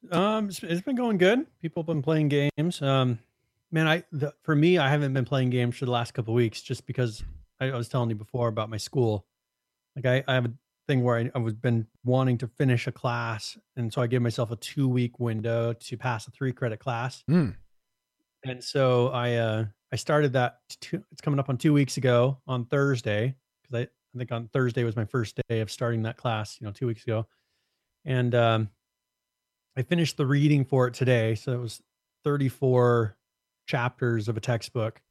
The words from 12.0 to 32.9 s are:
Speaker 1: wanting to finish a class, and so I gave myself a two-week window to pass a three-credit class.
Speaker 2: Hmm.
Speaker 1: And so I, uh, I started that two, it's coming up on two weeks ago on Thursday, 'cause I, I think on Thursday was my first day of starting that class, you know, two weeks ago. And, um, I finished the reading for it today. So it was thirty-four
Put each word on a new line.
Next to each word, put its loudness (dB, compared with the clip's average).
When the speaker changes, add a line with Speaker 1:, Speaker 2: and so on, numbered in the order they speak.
Speaker 1:
wanting 2
to -6
finish 0
a -6
class, -6
and -4
so -6
I 2
gave 0
myself -2
a -6
two-week -2
window -2
to -12
pass -6
a -20
three-credit -6
class. -6
Speaker 2:
Hmm. 2
Speaker 1:
And -8
so 4
I, -2
uh, 0
I -6
started 2
that 0
two, -10
it's -20
coming 0
up -4
on -2
two 4
weeks 2
ago 4
on -4
Thursday, 0
'cause -6
I, -2
I -12
think -8
on -8
Thursday 0
was -2
my -2
first -4
day 0
of -4
starting -2
that -6
class, -6
you -10
know, -8
two -8
weeks -4
ago. -2
And, 0
um, 4
I -4
finished 0
the 0
reading 4
for 2
it -4
today. 2
So -6
it -2
was -10
thirty-four 2